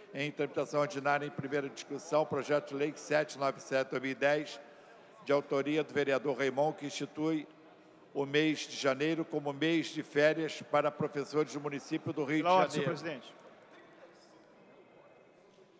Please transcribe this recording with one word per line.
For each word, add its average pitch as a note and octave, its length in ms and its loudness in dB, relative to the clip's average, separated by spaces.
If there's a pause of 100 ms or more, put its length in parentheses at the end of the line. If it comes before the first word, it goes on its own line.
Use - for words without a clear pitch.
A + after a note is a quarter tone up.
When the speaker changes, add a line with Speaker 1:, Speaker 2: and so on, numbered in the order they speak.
(160)
Speaker 1:
em C#3+ 160 -2
tramitação D3 500 -2
ordinária, C#3+ 460 0
em - 20 -8
primeira C#3 400 -4
discussão, D3+ 560 -2
projeto C#3+ 440 -2
de C#3 40 -8
lei D3 220 -2
sete D3 420 -2
nove C3+ 220 -2
sete C3+ 320 -2
dois C3+ 100 -2
mil C3+ 120 -2
e - 20 -6
dez, C#3+ 440 0 (640)
de - 80 -2
autoria C#3+ 520 2
do - 100 -10
vereador C3+ 420 2
Raimon, C#3 380 2
que C#3+ 140 -8
institui D3+ 600 -2 (640)
o C#3 140 -2
mês D3+ 360 2
de - 140 -10
janeiro D3+ 480 2
como C#3+ 300 -4
mês D#3 360 2
de D3+ 120 -6
férias D#3 580 2 (120)
para D3 180 4
professores C#3+ 640 -2
do C#3 80 -6
município D3 500 -4
do D3+ 120 -2
Rio D3+ 200 2
Speaker 2:
Pela F3 60 4
Speaker 1:
de F#3 60 8
Speaker 2:
ordem, F#3 160 6
senhor D3+ 260 0
Speaker 1:
Janeiro. D3 240 -8
Speaker 2:
presidente. - 140 -20 (2500)